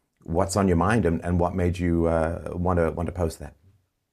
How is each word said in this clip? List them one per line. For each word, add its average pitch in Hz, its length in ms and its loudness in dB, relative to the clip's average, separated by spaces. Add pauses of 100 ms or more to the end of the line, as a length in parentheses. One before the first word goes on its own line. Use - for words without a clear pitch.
(240)
what's 90 320 0
on 98 100 4
your 87 120 4
mind 95 280 2
and, 82 180 0
and 90 140 0
what 87 160 0
made 90 240 0
you, 85 280 2
uh, 82 480 0
want 90 260 0
to, 80 100 2
want 82 160 -6
to - 60 -6
post 87 260 -4
that. 73 160 -16 (580)